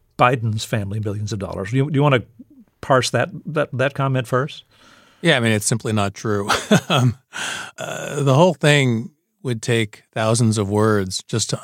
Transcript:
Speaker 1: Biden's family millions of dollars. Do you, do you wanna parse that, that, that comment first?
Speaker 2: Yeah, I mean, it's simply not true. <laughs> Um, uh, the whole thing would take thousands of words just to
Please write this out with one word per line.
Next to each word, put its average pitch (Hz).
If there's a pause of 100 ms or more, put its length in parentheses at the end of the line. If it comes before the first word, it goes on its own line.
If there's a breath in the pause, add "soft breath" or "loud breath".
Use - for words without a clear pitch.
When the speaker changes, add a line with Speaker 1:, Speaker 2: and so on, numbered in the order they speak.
(180)
Speaker 1:
Biden's 117
family 104
millions 104
of 101
dollars. 95
Do 131
you, 143
do 147
you 143
wanna 135 (640)
parse 127
that, 131 (160)
that, 151
that 131
comment 131
first? 131 (580 soft breath)
Speaker 2:
Yeah, 160
I 123
mean, 117
it's 104
simply 113
not 101
true. 104
<laughs> -
Um, 127 (600 loud breath)
uh, -
the 135
whole 170
thing 135 (320)
would 120
take 113
thousands 113
of 101
words 104
just -
to -